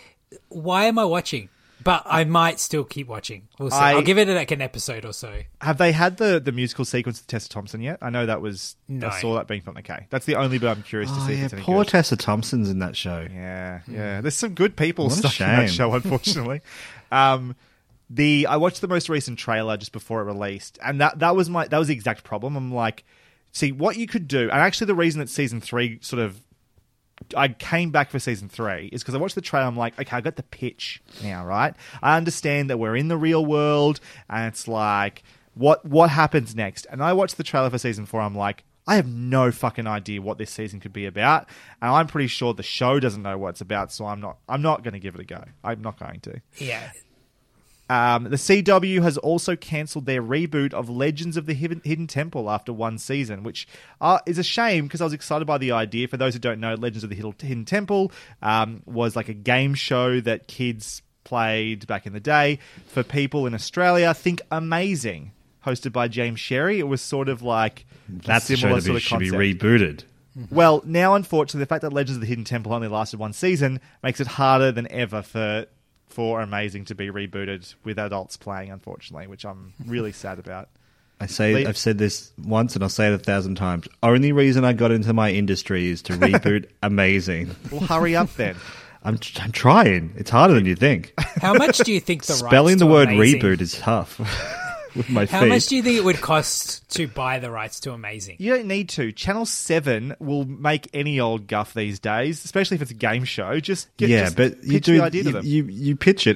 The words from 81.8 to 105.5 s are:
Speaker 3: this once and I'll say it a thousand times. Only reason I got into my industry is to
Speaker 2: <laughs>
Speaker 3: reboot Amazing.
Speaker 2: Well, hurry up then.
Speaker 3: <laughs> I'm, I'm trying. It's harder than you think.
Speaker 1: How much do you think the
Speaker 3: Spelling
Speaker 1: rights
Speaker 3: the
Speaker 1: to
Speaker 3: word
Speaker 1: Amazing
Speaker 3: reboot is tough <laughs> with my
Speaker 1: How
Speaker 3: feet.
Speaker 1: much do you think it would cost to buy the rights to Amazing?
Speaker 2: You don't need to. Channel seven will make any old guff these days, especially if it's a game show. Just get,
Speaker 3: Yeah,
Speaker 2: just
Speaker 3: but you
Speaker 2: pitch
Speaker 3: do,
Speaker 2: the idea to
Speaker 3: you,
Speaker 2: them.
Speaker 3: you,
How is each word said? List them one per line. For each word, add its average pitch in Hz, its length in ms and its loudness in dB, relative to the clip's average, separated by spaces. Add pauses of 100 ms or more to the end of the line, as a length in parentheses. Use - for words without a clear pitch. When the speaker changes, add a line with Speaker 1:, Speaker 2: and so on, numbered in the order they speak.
Speaker 3:
this 104 340 -2 (100)
once 110 340 2
and 98 80 0
I'll 95 60 0
say 107 180 2
it 104 60 4
a 98 40 0
thousand 95 380 0
times. 90 340 -2 (120)
Only 127 300 6
reason 135 320 6
I 123 80 4
got 117 220 4
into 110 180 2
my 110 200 4
industry 95 580 0
is 85 140 -4
to 90 100 -4
Speaker 2:
<laughs> 87 40 -2
Speaker 3:
reboot 101 500 4 (140)
Amazing. 95 720 2 (160)
Speaker 2:
Well, 143 120 -4
hurry 165 340 2
up 170 200 2
then. 101 260 -2
Speaker 3:
<laughs> - 40 -18 (380)
I'm, 110 160 0 (220)
I'm 107 100 -4
trying. 101 640 6
It's - 120 -8
harder 156 240 8
than 104 120 8
you 92 100 4
think. 107 380 2 (280)
Speaker 1:
How 190 120 4
much 269 260 6
do 233 140 4
you 185 60 2
think 165 260 -4
the 156 80 -2
Speaker 3:
Spelling 131 400 6
Speaker 1:
rights 190 80 6
Speaker 3:
the 170 60 8
Speaker 1:
to 156 40 10
Speaker 3:
word 143 180 10
Speaker 1:
Amazing 113 320 6
Speaker 3:
reboot 95 200 4
is 85 160 -4
tough 110 420 -2
<laughs> 659 760 -8
with - 140 -4
my 107 160 2
Speaker 1:
How 190 160 2
Speaker 3:
feet. 240 80 8
Speaker 1:
much 240 180 4
do 269 100 2
you 240 60 2
think 240 140 4
it 208 60 2
would 180 160 4
cost - 760 -2
to 160 120 -2
buy 127 320 -4
the 123 100 -8
rights 110 320 -10
to 131 120 -8
Amazing? 104 460 -12
Speaker 2:
You 220 180 0
don't 226 100 -4
need 196 220 -2
to. 113 240 -2
Channel 214 320 -4
seven 139 720 -2
will 143 260 -2
make 143 480 -4
any 143 280 0
old 113 260 0
guff 104 260 -2
these 104 260 -4
days, 123 440 -2
especially 190 320 0
if 151 60 -2
it's 123 100 -6
a 113 40 -14
game 117 280 0
show. 123 380 -4
Just - 340 -6
get, 208 140 4
Speaker 3:
Yeah, 196 160 8
Speaker 2:
just 170 100 -2
Speaker 3:
but - 280 2
you 139 100 0
Speaker 2:
pitch 147 120 4
Speaker 3:
do, 170 120 8
Speaker 2:
the 165 60 6
idea 170 200 0
to 147 60 2
Speaker 3:
you, 123 60 0
Speaker 2:
them. 95 100 -6
Speaker 3:
you, 147 220 2